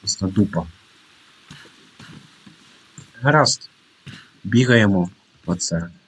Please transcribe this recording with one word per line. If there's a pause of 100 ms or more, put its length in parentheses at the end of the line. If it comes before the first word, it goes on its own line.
Ось
та
дупа. (2500)
Гаразд. (720)
Бігаємо (360)
оце. (180)